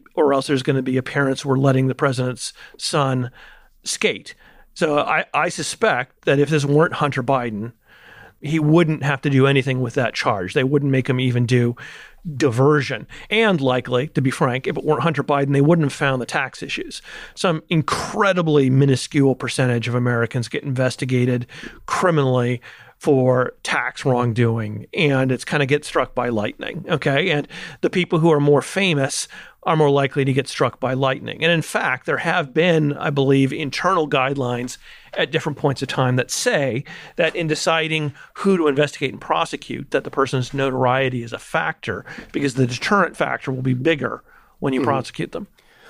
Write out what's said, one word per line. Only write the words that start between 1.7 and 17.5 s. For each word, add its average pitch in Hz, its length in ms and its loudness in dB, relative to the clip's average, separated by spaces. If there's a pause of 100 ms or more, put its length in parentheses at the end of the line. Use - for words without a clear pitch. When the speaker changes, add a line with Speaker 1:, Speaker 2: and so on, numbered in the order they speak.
Speaker 1:
the 127 80 -2
president's 127 580 -2 (240)
son 131 520 -2 (540)
skate. - 520 -4 (380)
So 151 260 0
I, 156 340 0
I 151 160 0
suspect 156 720 -4
that 143 160 2
if 143 100 2
this 151 140 2
weren't 147 300 2
Hunter 143 280 -2
Biden, 120 520 -2 (680)
he 147 180 -2
wouldn't 156 460 4
have 139 180 -2
to 151 80 -2
do 135 180 6
anything 131 340 2
with 120 140 -4
that 123 180 0
charge. 98 400 -2
They 139 100 2
wouldn't 139 280 2
make 131 180 2
him 127 100 0
even 123 260 2
do 120 300 2 (600)
diversion. 135 680 2 (240)
And 208 300 2
likely, 127 500 0
to - 120 0
be 127 100 2
frank, 131 340 0
if 143 120 -4
it - 80 -6
weren't 143 180 2
Hunter 147 200 0
Biden, 139 280 0
they 139 100 4
wouldn't 160 240 6
have 135 80 -2
found 135 280 0
the 117 40 -6
tax 135 380 -6
issues. - 380 -10 (340)
Some 165 320 0